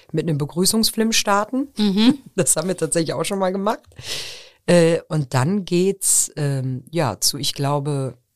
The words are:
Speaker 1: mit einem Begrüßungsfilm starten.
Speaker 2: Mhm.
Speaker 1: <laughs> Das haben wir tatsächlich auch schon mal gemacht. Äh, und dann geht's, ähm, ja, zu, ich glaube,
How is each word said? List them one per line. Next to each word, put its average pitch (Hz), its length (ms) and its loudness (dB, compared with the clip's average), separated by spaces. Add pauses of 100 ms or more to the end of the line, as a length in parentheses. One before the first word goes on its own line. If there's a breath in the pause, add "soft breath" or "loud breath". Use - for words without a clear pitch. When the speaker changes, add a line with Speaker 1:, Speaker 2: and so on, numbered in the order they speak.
(120)
Speaker 1:
mit 160 160 -2
einem 151 80 0
Begrüßungsfilm 196 760 0
starten. 214 560 0 (100)
Speaker 2:
Mhm. 214 480 4
Speaker 1:
<laughs> - 100 -20
Das 175 200 0
haben 160 120 -2
wir 185 80 -2
tatsächlich 160 380 -2
auch 156 100 -4
schon 202 140 -4
mal 185 140 0
gemacht. 196 280 -2 (880 loud breath)
Äh, 170 420 4
und 156 240 -2
dann 175 320 2
geht's, 185 720 2
ähm, 135 540 -4
ja, 147 300 -2
zu, - 180 0
ich - 160 -4
glaube, 143 640 -4 (180)